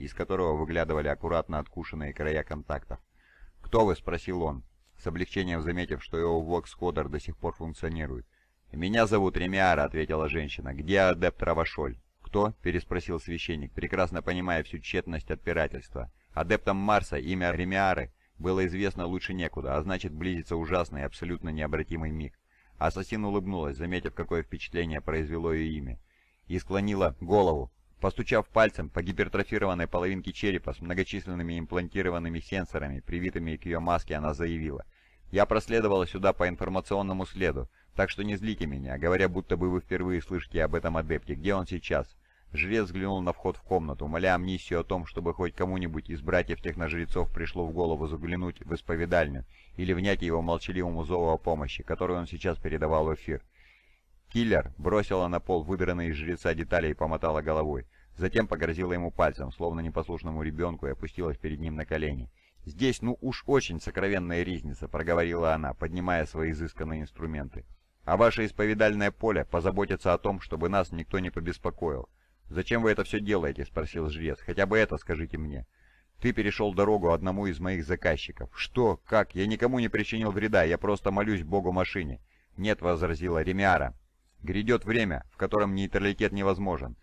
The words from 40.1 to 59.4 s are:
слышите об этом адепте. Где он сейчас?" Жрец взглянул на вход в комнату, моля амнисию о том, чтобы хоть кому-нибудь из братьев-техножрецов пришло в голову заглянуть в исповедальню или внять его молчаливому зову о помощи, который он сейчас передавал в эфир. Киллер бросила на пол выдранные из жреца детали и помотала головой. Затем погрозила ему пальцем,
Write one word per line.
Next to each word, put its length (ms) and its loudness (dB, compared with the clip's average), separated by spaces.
слышите 400 -2
об 140 2
этом 200 0
адепте. 380 -2
Где 220 0
он 100 -2
сейчас?" 500 -2
Жрец 360 2
взглянул 340 -2
на 140 0
вход 240 -2
в 20 -16
комнату, 460 -2
моля 280 2
амнисию 460 0
о 40 -2
том, 200 -2
чтобы 300 -4
хоть 200 -2
кому-нибудь 540 -2
из 140 -6
братьев-техножрецов 1080 0
пришло 360 -2
в 60 -4
голову 340 0
заглянуть 580 -4
в 100 -4
исповедальню 680 2
или 160 0
внять 300 2
его 180 2
молчаливому 640 0
зову 240 2
о 80 4
помощи, 460 -2
который 340 -2
он 100 -4
сейчас 300 -2
передавал 480 2
в 100 2
эфир. 280 -6
Киллер 460 4
бросила 500 2
на 120 0
пол 220 2
выдранные 460 0
из 80 -2
жреца 380 -2
детали 340 2
и 60 0
помотала 480 0
головой. 440 0
Затем 300 2
погрозила 480 -2
ему 160 -2
пальцем, 420 0